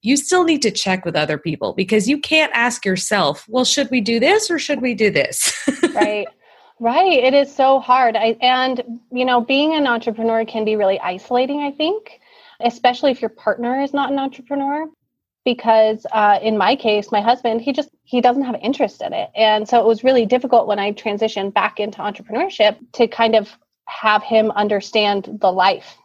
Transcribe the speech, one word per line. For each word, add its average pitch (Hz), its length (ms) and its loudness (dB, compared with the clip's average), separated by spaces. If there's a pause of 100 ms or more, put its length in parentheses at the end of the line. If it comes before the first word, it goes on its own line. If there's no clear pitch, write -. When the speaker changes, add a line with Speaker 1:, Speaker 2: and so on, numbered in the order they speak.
Speaker 1:
you 262 140 2
still 359 260 2
need 320 200 2
to 214 80 0
check 185 340 -2
with 170 100 -6
other 151 220 -2
people, 156 360 -6
because 196 360 0
you 285 100 2
can't 302 360 0
ask 240 300 -2
yourself, 185 640 -2
"Well, 247 180 0
should - 260 -2
we 254 100 0
do 233 180 0
this 381 300 2
or 339 80 -2
should 277 240 -4
we 247 140 -2
do 214 160 2
this?" - 420 -2 (140)
<laughs> - 260 -2
Speaker 2:
Right. 208 340 0 (520)
Right. 269 440 2
It 262 120 4
is 277 180 2
so 269 260 4
hard. 247 360 2
I, 226 260 0
and, 254 580 0 (120)
you 247 140 -2
know, 247 160 2
being 285 340 0
an 294 100 0
entrepreneur 226 600 -2
can 220 200 -6
be 214 100 0
really 196 240 0
isolating, 254 600 -4
I 285 100 -4
think, 330 480 -6 (400)
especially 247 520 0
if 254 100 -4
your 220 80 -4
partner 240 520 -4
is 277 120 -4
not 277 180 -2
an 277 80 -2
entrepreneur. 277 680 -6 (560)
Because, 220 680 2
uh, 208 300 4
in 220 160 0
my 196 180 2
case, 208 360 -2
my 208 100 0
husband, 226 400 0
he 262 120 -4
just, 285 160 -6 (140)
he 247 180 -2
doesn't 247 220 2
have 247 180 -6
interest 226 400 -4
in - 100 -8
it. - 240 -6
And 214 320 2
so 240 120 4
it 220 80 2
was 226 160 0
really 254 240 4
difficult 247 400 2
when 202 100 -2
I 202 140 -2
transitioned 208 640 -4
back 208 240 -2
into 208 180 -6
entrepreneurship 214 800 -2 (160)
to 233 140 2
kind 226 280 0
of 208 140 0 (380)
have 214 340 0
him 220 300 2
understand 208 920 -2
the 190 100 4
life 185 540 0